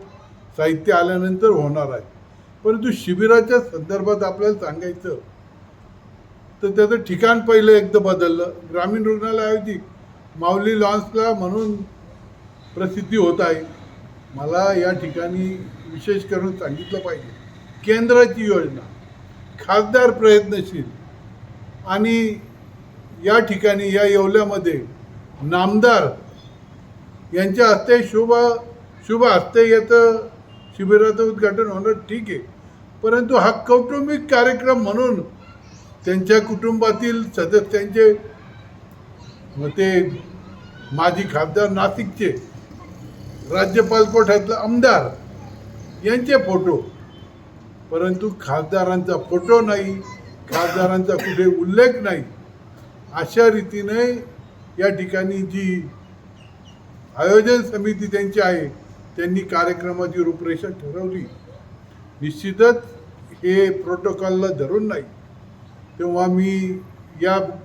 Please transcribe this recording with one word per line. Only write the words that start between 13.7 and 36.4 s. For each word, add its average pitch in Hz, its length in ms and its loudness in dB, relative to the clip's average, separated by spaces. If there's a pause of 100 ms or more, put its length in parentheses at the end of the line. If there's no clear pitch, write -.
मला 175 400 0
या 180 200 0
ठिकाणी 175 540 -6 (420)
विशेष 196 340 -4
करून 185 320 -6
सांगितलं 170 420 -10
पाहिजे, - 300 -10 (560)
केंद्राची 226 600 4
योजना, 160 360 -2 (800)
खासदार 214 500 4
प्रयत्नशील 202 720 2 (1000)
आणि 220 520 0 (840)
या 214 160 6
ठिकाणी 202 540 0
या 202 100 4
येवल्यामध्ये 196 760 2 (600)
नामदार 190 680 4 (1300)
यांच्या 196 320 2
हस्ते 233 380 4
शुभ, 226 280 0 (760)
शुभ 233 160 2
हस्ते 226 460 4
याचं 226 460 6 (600)
शिबिराचं 208 460 4
उद्घाटन 214 460 0
होणं 196 220 -2 (160)
ठीक 214 200 -10
आहे, 160 100 -8 (640)
परंतु 226 340 2
हा 196 140 4 (160)
कौटुंबिक 277 640 2
कार्यक्रम 247 520 2
म्हणून 214 380 -2 (840)
त्यांच्या 190 380 2